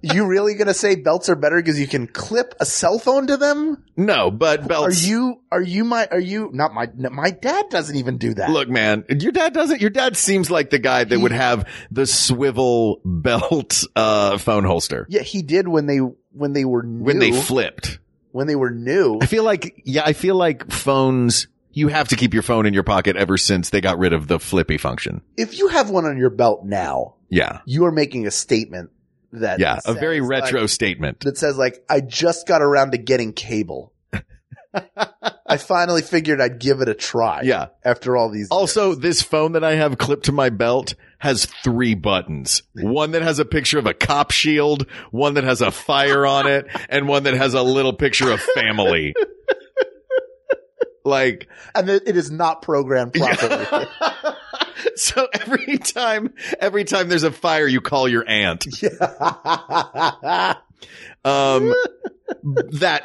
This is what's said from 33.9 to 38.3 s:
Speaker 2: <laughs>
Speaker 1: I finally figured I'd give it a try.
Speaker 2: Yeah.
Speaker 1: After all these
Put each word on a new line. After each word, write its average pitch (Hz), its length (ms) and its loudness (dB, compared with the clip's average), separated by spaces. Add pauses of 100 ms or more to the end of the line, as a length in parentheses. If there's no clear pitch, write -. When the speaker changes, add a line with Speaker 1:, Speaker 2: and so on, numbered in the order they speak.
Speaker 2:
<laughs> - 600 -14 (760)
Speaker 1:
I 214 80 2
finally 175 460 0
figured 156 400 0
I'd 123 180 0
give 131 220 2
it 127 80 0
a - 40 0
try. 107 500 -2
Speaker 2:
Yeah. 98 240 0 (140)
Speaker 1:
After 123 360 0
all 117 120 2
these 104 220 -6